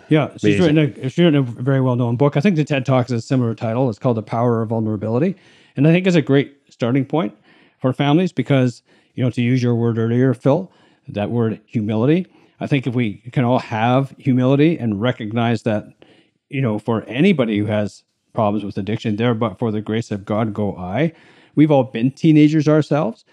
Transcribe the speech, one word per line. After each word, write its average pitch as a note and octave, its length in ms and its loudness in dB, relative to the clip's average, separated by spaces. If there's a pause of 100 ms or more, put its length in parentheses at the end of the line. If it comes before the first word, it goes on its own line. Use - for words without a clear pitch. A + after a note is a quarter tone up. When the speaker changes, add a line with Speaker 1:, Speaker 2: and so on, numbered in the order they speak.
Speaker 1:
Yeah, C#3+ 280 2
she's G#2 220 2
Speaker 2:
Amazing. D#3 180 4
Speaker 1:
written D3 280 -2
a, C3 40 -4
she's E3+ 160 0
written E3 100 4
a C#3 80 2
very B2+ 380 -2
well-known B2 360 0
book. C#3+ 200 2
I C#3+ 40 0
think F#3+ 160 2
the D3+ 80 0
ted C3+ 220 -4
Talk B2+ 200 2
is C3 60 -6
a A#2 80 -2
similar A#2+ 340 -2
title. A#2+ 360 -2
It's G#2 80 -8
called A#2+ 180 0
The A2 60 -4
Power A#2 400 -2
of G#2+ 60 -6
Vulnerability. A2 680 -2 (400)
And C#3 100 2
I D#3+ 60 6
think F#3 140 2
it's F3 100 4
a D3+ 60 4
great C#3 340 0 (120)
starting B2+ 360 -2
point F3 320 -4 (420)
for C3 140 0
families D3+ 400 2
because, B2+ 500 0 (320)
you A#2+ 80 -4
know, B2+ 80 2
to B2 120 -4
use A#2+ 200 0
your A#2+ 120 0
word A#2 240 0
earlier, A#2+ 360 2
Phil, D3+ 360 0 (380)
that G2+ 220 -6
word A2+ 360 -2
humility, A#2 600 0 (340)
I - 60 -6
think C#3 200 -2
if B2 80 -6
we A2+ 240 -4 (140)
can C#3 120 0
all A#2+ 140 2
have A#2+ 600 -2
humility C#3 600 2
and G#2+ 220 -4
recognize A#2 640 -2
that, G#2+ 240 -2 (640)
you C#3 100 -6
know, A2 180 -2
for A2 260 -4
anybody B2 540 0
who G#2 80 -2
has G#2 380 -4 (280)
problems G#2 320 -2
with G2 120 -8
addiction, G#2 400 -4
there A#2+ 180 0
but A2 240 -4
for A2+ 140 -2
the G#2+ 80 -4
grace G#2+ 300 -6
of G2 140 -8
God A2 280 -2
go G#2 240 -6
I. G#2 360 -4 (440)
We've D3+ 140 4
all C3+ 140 4
been B2 280 -2
teenagers D3+ 560 4
ourselves. D3+ 640 0